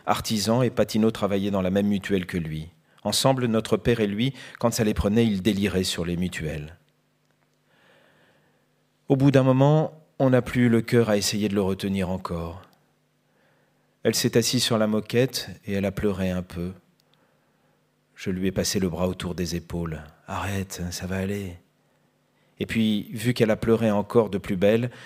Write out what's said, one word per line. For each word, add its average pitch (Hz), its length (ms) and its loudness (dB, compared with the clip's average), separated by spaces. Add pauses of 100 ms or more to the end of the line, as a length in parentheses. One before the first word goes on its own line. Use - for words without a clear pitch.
artisan 110 580 0
et 117 80 2
Patino 110 420 2
travaillait 101 400 -2
dans 98 100 0
la 92 80 0
même 101 160 2
mutuelle 98 400 0
que 92 120 -6
lui. 78 320 -8 (340)
Ensemble, 127 420 2
notre 113 300 0
père 113 240 2
et 104 80 2
lui, 117 260 -2 (240)
quand - 140 0
ça 120 100 0
les 107 120 2
prenait, 107 320 2
ils 101 140 0
déliraient 95 440 0
sur 90 200 -4
les 87 120 -4
mutuelles. 80 600 -6 (2250)
Au 139 60 4
bout 139 160 4
d'un 131 140 6
moment, 139 580 4 (160)
on 135 120 4
n'a 123 120 4
plus 123 240 2
eu - 20 6
le 113 140 4
cœur 113 280 2
à 104 60 4
essayer 104 320 0
de 95 60 -4
le 101 80 2
retenir 95 480 -2
encore. 87 520 -8 (1400)
Elle 113 120 2
s'est - 200 2
assise 120 280 2
sur 113 140 0
la 107 100 2
moquette 117 600 -2 (160)
et 98 100 -6
elle 98 100 -2
a 98 80 -2
pleuré 95 380 -2
un 90 120 -4
peu. 87 300 -10 (1400)
Je - 140 -8
lui 92 180 -2
ai 92 40 -2
passé 95 280 -2
le 92 80 0
bras 85 180 -2
autour 90 280 -6
des 85 200 -4
épaules. « 85 460 -6 (260)
Arrête, 95 640 -6
ça 92 160 -10
va 95 120 -4
aller. » 95 380 -6 (1000)
Et 98 80 -4
puis, 110 460 0
vu 117 200 -2
qu'elle 113 180 2
a 104 60 2
pleuré 113 340 2
encore 104 400 2
de 98 80 -2
plus 95 180 -4
belle, 113 340 2 (160)